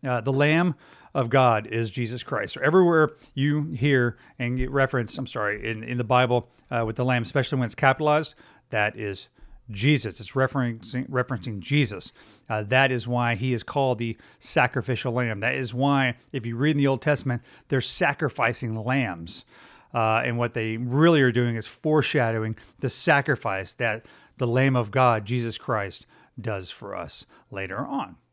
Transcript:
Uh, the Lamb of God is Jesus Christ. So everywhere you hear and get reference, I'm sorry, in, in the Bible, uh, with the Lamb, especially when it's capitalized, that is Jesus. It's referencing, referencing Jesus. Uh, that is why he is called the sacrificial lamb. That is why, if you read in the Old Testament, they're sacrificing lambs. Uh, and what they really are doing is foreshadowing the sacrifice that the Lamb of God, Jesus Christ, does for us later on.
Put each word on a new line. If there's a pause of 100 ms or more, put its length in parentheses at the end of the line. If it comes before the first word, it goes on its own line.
Uh,
the
Lamb (380)
of
God
is
Jesus
Christ.
So
everywhere (160)
you
hear (240)
and
get
reference,
I'm
sorry,
in,
in
the
Bible, (220)
uh,
with
the
Lamb,
especially
when
it's
capitalized, (340)
that
is (420)
Jesus.
It's
referencing,
referencing
Jesus. (360)
Uh,
that
is
why
he
is
called
the (240)
sacrificial
lamb.
That
is
why, (160)
if
you
read
in
the
Old
Testament, (260)
they're
sacrificing
lambs. (500)
Uh,
and
what
they
really
are
doing
is
foreshadowing (240)
the
sacrifice
that (320)
the
Lamb
of
God,
Jesus
Christ, (340)
does
for
us (260)
later
on. (180)